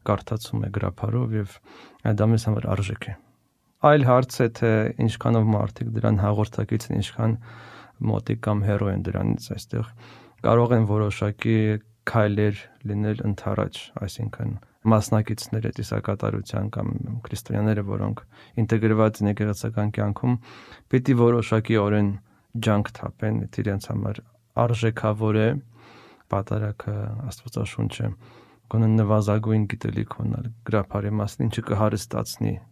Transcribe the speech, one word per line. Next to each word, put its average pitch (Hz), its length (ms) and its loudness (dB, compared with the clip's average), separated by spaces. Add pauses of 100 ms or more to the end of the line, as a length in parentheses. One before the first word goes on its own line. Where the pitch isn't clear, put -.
կարդացում 110 640 -2
է 101 60 -6
գրաբարով, 107 680 -4
և 101 160 -8 (540)
դա 107 180 2
մեզ 113 180 2
համար - 240 -2
արժեք 101 360 -4
է։ 107 100 -10 (680)
Այլ 151 200 6
հարց 127 320 4
է, 127 140 2
թե 117 200 0 (260)
ինչքանով 113 560 2
մարդիկ 107 400 0
դրան 110 280 2
հաղորդակից 107 640 0
են, 110 140 -2
ինչքան 113 340 0 (680)
մոտիկ 110 400 0
կամ 104 200 0
հեռու 101 300 2
են 98 120 0
դրանից, 98 460 -2
այստեղ - 400 -6 (500)
կարող 117 340 4
են 110 120 4
որոշակի 107 760 0 (420)
քայլեր 104 600 2 (200)
լինել 104 400 -2
ընդառաջ, 101 560 -2 (160)
այսինքն 107 640 -6 (260)
մասնակիցները, 110 920 0
ծիսակատարության 104 960 -4
կամ 107 220 -6 (300)
քրիստոնյաները, 104 680 -2
որոնք 101 360 -4 (360)
ինտեգրված 110 640 2
են 104 100 2
եկեղեցական 107 640 -2
կյանքում, 107 420 -2 (480)
պիտի 127 320 2
որոշակիորեն 110 960 4 (460)
ջանք 110 380 0
թափեն, 110 480 -4
թե 107 240 -6
իրենց 101 240 -4
համար 104 320 -4 (340)
արժեքավոր 110 840 0
է 107 60 4 (760)
պատարագը, 104 720 -4 (260)
Աստվածաշունչը, 110 880 -6 (520)
գոնե 113 260 2
նվազագույն 107 760 2
գիտելիք 110 500 -6
ունենալ 110 300 -4 (140)
գրաբարի 104 520 -2
մասին, 104 320 -2
ինչը 113 200 -2
կհարստացնի 107 920 -2 (180)